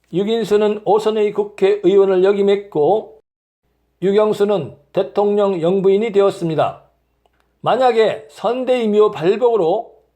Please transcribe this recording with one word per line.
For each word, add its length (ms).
육인수는 720
오선의 480
국회의원을 920
역임했고 960
유경수는 760
대통령 680
영부인이 520
되었습니다. 720
만약에 680
선대의 580
묘 220
발복으로 840